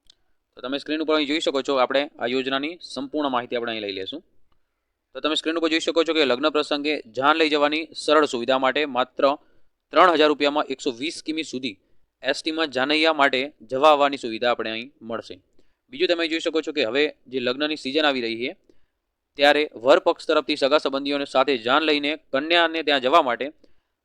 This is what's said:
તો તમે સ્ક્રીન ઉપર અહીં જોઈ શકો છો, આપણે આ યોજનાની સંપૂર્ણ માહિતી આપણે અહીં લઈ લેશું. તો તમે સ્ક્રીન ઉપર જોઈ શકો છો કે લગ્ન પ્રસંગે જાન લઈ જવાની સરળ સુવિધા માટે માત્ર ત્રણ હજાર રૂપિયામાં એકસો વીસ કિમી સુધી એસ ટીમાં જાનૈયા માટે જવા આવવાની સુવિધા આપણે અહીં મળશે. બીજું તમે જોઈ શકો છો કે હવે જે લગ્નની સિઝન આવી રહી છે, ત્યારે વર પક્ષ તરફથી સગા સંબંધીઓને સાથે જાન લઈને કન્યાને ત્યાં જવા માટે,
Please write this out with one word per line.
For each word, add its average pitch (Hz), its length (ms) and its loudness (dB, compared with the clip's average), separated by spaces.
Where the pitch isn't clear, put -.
તો - 60 -20
તમે 131 160 -6
સ્ક્રીન 151 220 -6
ઉપર 156 160 0
અહીં 151 120 0
જોઈ 156 120 -2
શકો 139 220 0
છો, 139 140 -2
આપણે 131 340 0
આ 120 60 -4
યોજનાની 135 560 -4
સંપૂર્ણ 143 480 -6
માહિતી 123 260 -4
આપણે 117 160 -4
અહીં 110 100 -6
લઈ 101 100 -6
લેશું. 95 340 -10
તો 131 60 -12
તમે 151 160 -2
સ્ક્રીન 160 200 -4
ઉપર 165 140 0
જોઈ 160 100 0
શકો 160 240 0
છો 160 100 -2
કે 151 120 2
લગ્ન 131 240 0
પ્રસંગે 147 520 -2
જાન 127 340 2
લઈ 160 140 2
જવાની 151 460 0
સરળ 151 300 4
સુવિધા 131 340 0
માટે 135 260 0
માત્ર 131 520 0
ત્રણ 175 200 6
હજાર 151 160 4
રૂપિયામાં 143 380 0
એકસો 135 260 -4
વીસ 131 340 -10
કિમી 156 180 -6
સુધી 127 360 -10
એસ 135 220 -4
ટીમાં 160 240 -2
જાનૈયા 147 460 2
માટે 139 480 2
જવા 131 280 4
આવવાની 143 280 4
સુવિધા 120 340 -2
આપણે 113 200 -4
અહીં 117 300 -10
મળશે. 110 400 -12
બીજું 147 180 -2
તમે 170 200 0
જોઈ 160 120 -4
શકો 160 220 -2
છો 156 100 -10
કે 143 120 -2
હવે 139 320 -2
જે 131 120 -8
લગ્નની 139 360 -4
સિઝન 147 300 -4
આવી 135 160 0
રહી 113 260 -6
છે, 185 100 -12
ત્યારે 147 400 4
વર 131 240 4
પક્ષ - 280 -2
તરફથી 151 280 0
સગા 139 220 2
સંબંધીઓને 143 480 -2
સાથે 135 320 2
જાન 123 240 2
લઈને 151 360 0
કન્યાને 160 500 0
ત્યાં 143 180 0
જવા 143 200 4
માટે, 123 300 -4